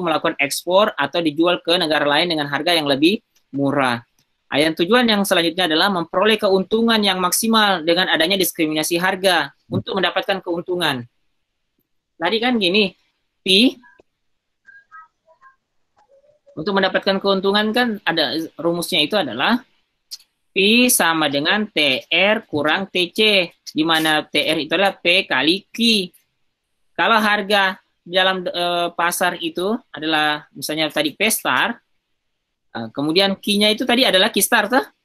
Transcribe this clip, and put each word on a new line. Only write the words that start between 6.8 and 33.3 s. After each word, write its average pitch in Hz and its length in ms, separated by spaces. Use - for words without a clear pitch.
yang 190 160
maksimal 196 640
dengan 170 240
adanya 170 320
diskriminasi 160 640
harga 185 480
untuk - 320
mendapatkan 185 400
keuntungan. 170 640
Tadi 180 240
kan 247 160
gini, 196 400
P, 202 320
untuk 160 160
mendapatkan 190 480
keuntungan 196 480
kan 226 320
ada 156 320
rumusnya 170 480
itu - 80
adalah 170 480
P 226 320
sama 165 400
dengan 175 400
T 135 400
R 202 400
kurang 156 400
T 180 240
C, 202 400
di 156 80
mana 156 400
T - 160
R 156 240
itu 151 80
adalah 190 240
P 185 320
kali 156 400
Q. 220 400
Kalau 214 240
harga 202 560
di 175 160
dalam, 185 240
eh, 175 560
pasar 175 480
itu 180 320
adalah 151 640
misalnya 156 320
tadi 151 240
P 208 160
star, 160 480
eh, 113 160
kemudian 180 480